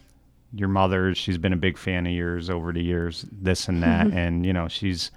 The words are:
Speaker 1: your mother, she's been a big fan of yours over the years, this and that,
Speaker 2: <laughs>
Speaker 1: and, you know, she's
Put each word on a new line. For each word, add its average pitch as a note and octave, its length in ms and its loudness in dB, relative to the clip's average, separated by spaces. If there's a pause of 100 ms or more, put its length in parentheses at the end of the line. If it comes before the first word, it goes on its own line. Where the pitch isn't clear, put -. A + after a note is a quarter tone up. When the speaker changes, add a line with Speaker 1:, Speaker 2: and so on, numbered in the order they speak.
(560)
Speaker 1:
your G2+ 140 -2
mother, F#2+ 460 4
she's F2+ 240 -2
been F#2 120 2
a F#2 60 2
big F2 220 0
fan F2+ 260 -2
of F2 80 -2
yours F2 340 -2
over F2 240 -2
the E2+ 120 -2
years, E2+ 480 -2
this F#2 360 -2
and F2 140 0
that, F2 260 4
Speaker 2:
<laughs> G2 60 2
Speaker 1:
and, F2 320 0
you F#2 80 2
know, E2+ 140 0
she's F#2 500 -4